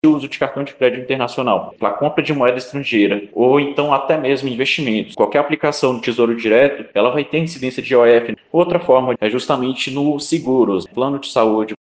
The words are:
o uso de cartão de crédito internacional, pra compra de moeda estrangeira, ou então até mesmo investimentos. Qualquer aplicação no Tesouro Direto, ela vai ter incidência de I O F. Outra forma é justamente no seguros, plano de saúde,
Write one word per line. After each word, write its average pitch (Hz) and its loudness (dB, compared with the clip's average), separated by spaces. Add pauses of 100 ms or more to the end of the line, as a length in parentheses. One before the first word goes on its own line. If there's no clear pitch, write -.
o 156 6
uso 143 0
de - -12
cartão 139 -4
de - -12
crédito 127 0
internacional, 123 -2
pra 101 -2
compra 147 -2
de 156 -4
moeda 123 2
estrangeira, 104 0 (100)
ou 131 4
então 143 0
até 127 0
mesmo 135 -2
investimentos. 120 -2
Qualquer 107 0
aplicação 147 0
no 117 -6
Tesouro 117 0
Direto, 120 2
ela 113 2
vai 147 -2
ter 151 -4
incidência 135 -6
de - -4
I - 6
O 120 6
F. 117 4 (140)
Outra 170 2
forma 127 2
é 107 0
justamente 127 -4
no 143 -2
seguros, 123 0
plano 139 -4
de - -14
saúde, 110 0